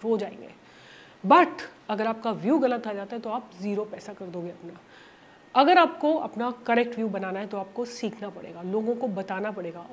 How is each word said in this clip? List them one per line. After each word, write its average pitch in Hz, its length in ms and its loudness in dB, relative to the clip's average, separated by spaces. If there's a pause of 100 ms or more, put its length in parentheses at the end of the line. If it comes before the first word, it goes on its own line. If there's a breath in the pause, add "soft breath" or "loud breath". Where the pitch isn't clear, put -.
रोज 214 200 0
आएंगे। - 260 -12 (760 loud breath)
But 320 380 6 (280)
अगर 214 180 0
आपका 226 240 -2
view 202 260 2
गलत 247 300 2
आ 214 60 -6
जाता 202 220 -10
है 226 60 -8
तो 233 80 -8
आप 220 220 -6 (100)
zero 208 300 -2
पैसा - 220 -12
कर 196 120 -14
दोगे 175 240 -8
अपना। 175 300 -16 (760 loud breath)
अगर 294 220 8
आपको 320 380 6
अपना 233 340 -4 (180)
correct 240 280 2
view 226 120 -2
बनाना 190 320 -4
है 208 80 -8
तो 208 100 -8
आपको 196 280 -6
सीखना 208 440 -8
पड़ेगा, 170 320 -14
लोगों 214 340 0
को 247 120 -2
बताना 196 440 -4
पड़ेगा, 170 420 -10